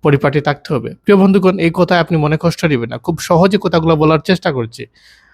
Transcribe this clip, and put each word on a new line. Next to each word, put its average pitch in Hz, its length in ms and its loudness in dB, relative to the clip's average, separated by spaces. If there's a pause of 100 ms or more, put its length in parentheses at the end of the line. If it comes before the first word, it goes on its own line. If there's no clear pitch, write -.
পরিপাটি 143 380 0
থাকতে - 320 -6
হবে। 123 200 -6
প্রিয় 202 240 2
বন্ধুগণ, 190 420 2
এই 165 140 0
কথায় 180 260 0
আপনি 165 180 -2
মনে 151 220 0
কষ্ট 170 260 -2
নেবেন 120 240 -2
না, 117 80 -10
খুব 160 200 -6
সহজে 190 440 2
কথাগুলো 165 340 0
বলার 156 240 2
চেষ্টা 180 320 -2
করছি। 117 340 -8 (480)